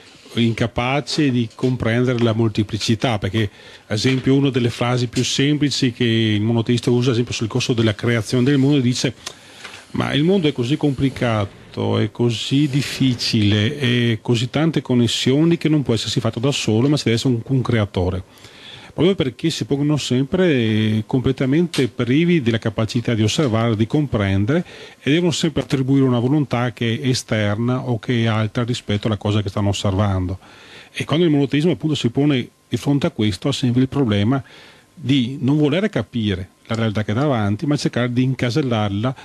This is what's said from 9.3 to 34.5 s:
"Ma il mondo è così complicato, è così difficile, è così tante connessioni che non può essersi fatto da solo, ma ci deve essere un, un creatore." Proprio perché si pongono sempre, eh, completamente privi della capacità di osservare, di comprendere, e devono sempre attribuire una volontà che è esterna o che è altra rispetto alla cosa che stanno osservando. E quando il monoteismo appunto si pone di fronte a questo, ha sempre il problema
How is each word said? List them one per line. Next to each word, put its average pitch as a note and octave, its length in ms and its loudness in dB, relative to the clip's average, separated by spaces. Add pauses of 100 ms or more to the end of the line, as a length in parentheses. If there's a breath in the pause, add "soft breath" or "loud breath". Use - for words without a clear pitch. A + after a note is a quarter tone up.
"Ma A#2+ 220 -4
il C#3 100 2
mondo F3+ 240 2
è C#3+ 40 0
così C3 260 -2
complicato, A#2 1200 -2
è G#2+ 140 0
così A#2+ 560 0
difficile, A#2+ 1080 0
è A#2+ 440 0
così A#2+ 280 -2
tante D3+ 320 0
connessioni C3 760 2
che D#3+ 120 -2
non D3+ 140 2
può A#2+ 100 0
essersi A2 260 -2
fatto A#2 200 -4
da C3+ 120 0
solo, A2+ 380 2
ma D3 80 2
ci - 80 -4
deve A2+ 100 2
essere B2+ 180 0
un, A2+ 120 -2
un C3+ 160 0
creatore." G2 640 -2 (720 loud breath)
Proprio F3+ 180 2
perché D#3+ 360 -2
si - 160 -4
pongono D3 320 0
sempre, C#3 560 0
eh, A2 520 2
completamente C3+ 840 0
privi D3+ 520 2
della A2+ 180 2
capacità A#2 540 -2
di A2 100 2
osservare, A2+ 520 2
di G#2+ 120 0
comprendere, A#2+ 760 0 (380 loud breath)
e C3 100 0
devono E3+ 220 2
sempre D3 300 -2
attribuire C3+ 420 2
una B2 140 2
volontà B2 520 0
che A#2 300 -2
è C3+ 80 -2
esterna A#2 800 -2
o A#2+ 100 -2
che A#2+ 240 -2
è A#2 40 2
altra A2 360 0
rispetto A2 440 -4
alla G#2+ 100 0
cosa G#2 240 0
che G2 80 -4
stanno G2+ 180 -2
osservando. F#2+ 720 0 (540 loud breath)
E - 100 -8
quando E3+ 220 0
il D#3+ 60 2
monoteismo D3 420 2
appunto D3+ 200 -2
si - 160 0
pone C#3 380 0 (220)
di A#2+ 80 -4
fronte C#3+ 280 0
a E3+ 40 2
questo, G#2+ 400 -2
ha - 20 0
sempre B2 300 0
il C3 80 2
problema A#2+ 520 2 (520 loud breath)